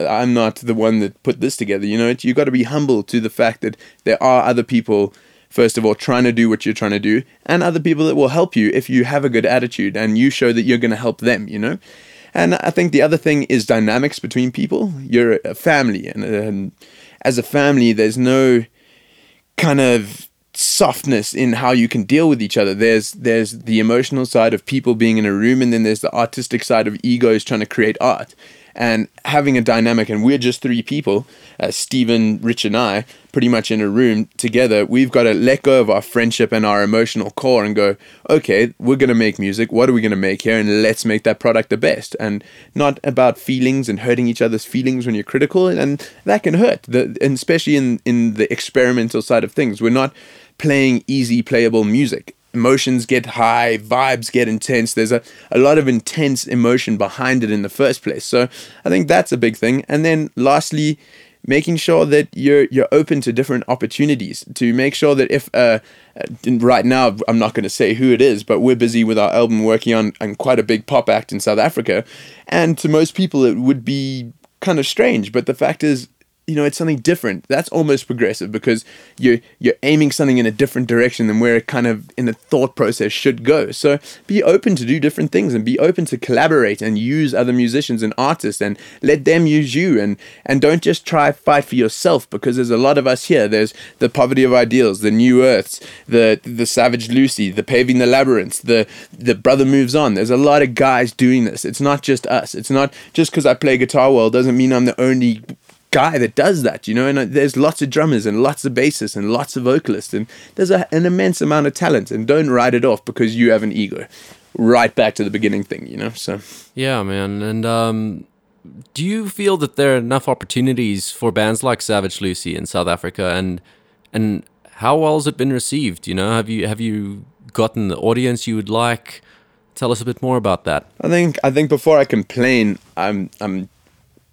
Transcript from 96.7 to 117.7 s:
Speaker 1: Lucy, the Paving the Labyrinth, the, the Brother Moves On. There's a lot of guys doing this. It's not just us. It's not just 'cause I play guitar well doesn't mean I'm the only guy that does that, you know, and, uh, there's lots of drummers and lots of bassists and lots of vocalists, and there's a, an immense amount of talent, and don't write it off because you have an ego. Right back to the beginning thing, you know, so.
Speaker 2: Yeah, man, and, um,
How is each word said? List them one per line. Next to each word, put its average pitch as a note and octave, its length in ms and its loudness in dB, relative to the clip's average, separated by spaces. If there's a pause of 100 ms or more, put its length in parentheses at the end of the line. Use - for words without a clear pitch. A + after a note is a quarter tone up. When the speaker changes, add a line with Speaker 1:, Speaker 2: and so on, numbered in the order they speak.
Speaker 1:
Lucy, B2 400 0
the G2 120 -2
Paving B2 360 2
the B2 80 2
Labyrinth, B2+ 560 2
the, A2+ 240 2 (260)
the A#2 220 -2
Brother C3 320 2
Moves C3+ 280 2
On. C#3+ 200 2
There's G#2+ 160 0
a B2 80 4
lot D3 240 4
of B2+ 120 0
guys B2+ 380 2
doing B2+ 320 2
this. - 220 -6
It's - 120 -8
not C#3+ 220 0
just C3 280 -2
us. - 260 -2
It's - 160 -8
not C3+ 240 0 (180)
just E3 220 0
'cause D3+ 100 0
I C3 80 6
play C3 240 2
guitar B2+ 340 2
well A2+ 200 4
doesn't B2+ 260 2
mean C3 160 2
I'm B2 140 2
the - 120 -2
only B2 440 0 (480)
guy D3+ 280 2
that A2+ 160 0
does D#3+ 280 2
that, - 240 -4
you G#2+ 80 -4
know, B2+ 120 0
and, C#3 120 0
uh, C3 80 0
there's C#3 300 0
lots D3+ 240 0
of F3+ 80 -2
drummers C3+ 380 0
and G#2+ 160 0
lots C#3+ 220 -2
of C3 100 -4
bassists B2 420 -2
and G#2 160 -4
lots C3 240 -4
of B2+ 60 -4
vocalists, A#2+ 500 -2
and G#2+ 140 -6 (280)
there's F#3 160 0
a, F3+ 240 2
an E3+ 120 2
immense F3+ 340 0
amount D3 260 0
of C#3+ 60 0
talent, D#3 380 -2
and A2 160 -6
don't D3 240 2
write B2 240 2
it A#2+ 100 0
off A#2 200 0
because A2+ 300 -2
you A#2 160 2
have A2 120 4
an G#2+ 100 -4
ego. - 340 -6 (500)
Right A#2 380 2
back G#2+ 200 2
to G#2+ 100 -4
the G2+ 60 -4
beginning G#2 340 -2
thing, - 220 -12
you C#2 100 -14
know, A2+ 140 -8
so. G#2 300 -10 (340)
Speaker 2:
Yeah, C3 280 -4
man, G2 400 -6
and, A2 220 -4
um, A2+ 640 -4 (640)